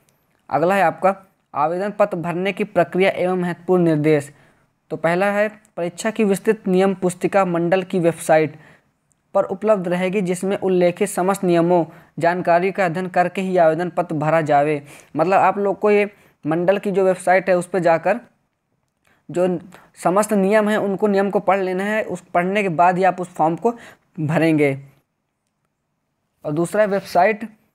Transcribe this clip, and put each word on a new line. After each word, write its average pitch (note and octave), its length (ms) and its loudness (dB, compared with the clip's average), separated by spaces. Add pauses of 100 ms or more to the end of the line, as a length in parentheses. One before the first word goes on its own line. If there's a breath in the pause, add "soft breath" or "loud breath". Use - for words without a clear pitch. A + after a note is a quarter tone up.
(500)
अगला E3 240 0
है G3 80 2
आपका F3+ 340 0 (380)
आवेदन F3 440 -2
पत्र G3+ 180 0
भरने F3 360 -4
की G#3 120 -6
प्रक्रिया F#3 460 0
एवं F3+ 260 -2
महत्वपूर्ण F3+ 460 0
निर्देश। D3+ 500 2 (580 soft breath)
तो D#3 60 -8
पहला F3 300 -2
है G#3 220 0 (280)
परीक्षा F3 340 -6
की A3 140 -2
विस्तृत G3+ 440 -2
नियम F#3+ 260 2
पुस्तिका F#3 500 -2
मंडल F3 380 0
की F#3 160 -4
वेबसाइट D#3+ 580 0 (800 soft breath)
पर D4 80 2
उपलब्ध G3 460 0
रहेगी, F#3 320 -2
जिसमें F#3 380 -2
उल्लेखित F3+ 500 0
समस्त F#3+ 360 -2
नियमों, E3+ 400 2 (340 loud breath)
जानकारी F3 540 0
का G3 120 -2
अध्ययन F3+ 220 -4
करके F3+ 340 -2
ही F#3 160 -2
आवेदन E3 320 2
पत्र - 260 -4
भरा D#3 260 0
जावे। D3 420 0 (340 loud breath)
मतलब F#3 220 2
आप F#3 200 2
लोग G3+ 200 -2
को G#3+ 120 0
ये G#3 200 2 (360 soft breath)
मंडल F3 320 0
की G#3 120 -4
जो F#3+ 140 0
वेबसाइट F#3 460 2
है, F3+ 80 4
उस F3 80 -4
पर - 120 -4
जाकर E3+ 420 0 (1120)
जो F3 280 -2 (440 loud breath)
समस्त G3+ 300 0
नियम G#3 360 2
हैं, G#3+ 100 0
उनको G3 280 -2
नियम G3 240 0
को G3+ 80 -2
पढ़ F#3+ 220 0
लेना F#3 240 -4
है। G#3+ 180 -2
उस F3+ 180 -8
पढ़ने F#3 420 -2
के G3 60 -2
बाद F3 300 2
ही F#3+ 60 2
आप F3+ 160 0
उस F3+ 80 -8
फॉर्म E3 280 -2
को A#3 180 -2 (460 loud breath)
भरेंगे। D3+ 600 0 (1600)
और D3+ 80 -6
दूसरा, E3+ 320 0
वेबसाइट G3 600 0 (300)